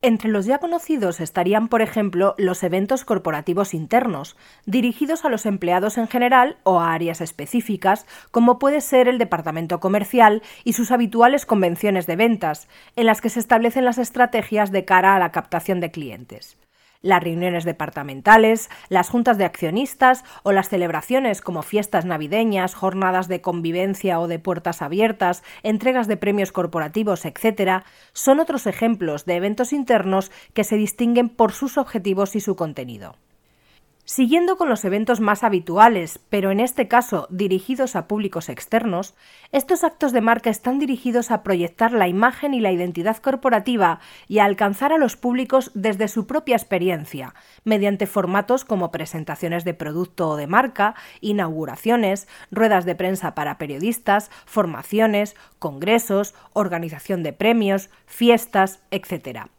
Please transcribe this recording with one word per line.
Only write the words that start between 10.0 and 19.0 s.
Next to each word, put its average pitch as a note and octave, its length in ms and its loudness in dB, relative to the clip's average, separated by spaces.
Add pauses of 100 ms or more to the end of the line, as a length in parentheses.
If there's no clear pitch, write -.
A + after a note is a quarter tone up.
y A#3 100 0
sus A#3 160 -2
habituales A#3+ 560 4
convenciones F#3 600 0
de E3 80 -2
ventas, G3 520 0 (280)
en A#3 100 2
las A3 160 4
que A3+ 80 -2
se A#3+ 100 -4
establecen A#3 460 2
las A#3+ 140 0
estrategias A3 720 0
de F#3+ 140 0
cara F#3+ 300 6
a F#3+ 40 4
la E3+ 120 0
captación F3+ 480 -4
de E3+ 120 -4
clientes. A#2+ 680 -14 (460)
Las F3+ 200 4
reuniones E3+ 420 -2
departamentales, E3+ 1040 4 (180)
las F3+ 220 2